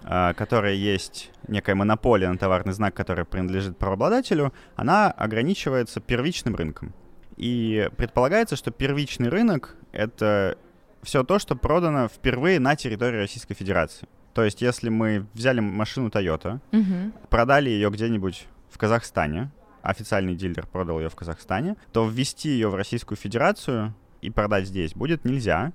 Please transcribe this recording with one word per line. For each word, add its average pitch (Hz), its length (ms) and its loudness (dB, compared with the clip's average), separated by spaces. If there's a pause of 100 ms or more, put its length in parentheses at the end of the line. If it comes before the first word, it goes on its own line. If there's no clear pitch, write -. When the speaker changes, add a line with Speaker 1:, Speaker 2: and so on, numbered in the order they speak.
Speaker 1:
э, 87 320 2
которое 104 380 2
есть, 98 580 -2 (160)
некая 101 280 0
монополия 104 540 4
на 90 80 -2
товарный 92 360 2
знак, 101 220 -2
который 87 300 -4
принадлежит 92 520 -4
правообладателю, 143 760 0 (220)
она 196 360 2
ограничивается 120 880 -2
первичным 123 540 -2
рынком. 80 380 -6 (440)
И 113 600 0
предполагается, 160 580 2
что 135 160 -6
первичный 135 580 -2
рынок — 190 460 0 (160)
это 104 680 0 (460)
всё 135 200 2
то, 190 160 2
что - 160 -2
продано 147 520 2
впервые 131 520 2
на 131 160 4
территории 117 420 -2
Российской 101 360 -6
Федерации. 90 540 0 (260)
То 117 100 2
есть, 104 180 0
если 120 280 0
мы 110 440 0
взяли 120 280 0
машину 107 480 -2
Toyota, 95 500 -2 (120)
Speaker 2:
Мгм. 196 420 0 (160)
Speaker 1:
продали 131 400 4
её 104 200 2
где-нибудь 104 580 -2 (220)
в - 80 -20
Казахстане, 104 720 0 (320)
официальный 98 540 -2
дилер 90 320 -6
продал 82 320 -4
её 80 100 -4
в - 60 -12
Казахстане, 92 600 -6 (160)
то 113 160 2
ввести 127 420 -4
её 113 200 0
в 95 60 -2
Российскую 104 420 -6
Федерацию 117 760 -2 (280)
и - 80 -8
продать 104 380 0
здесь 95 260 -4
будет 127 320 -4
нельзя, 123 500 0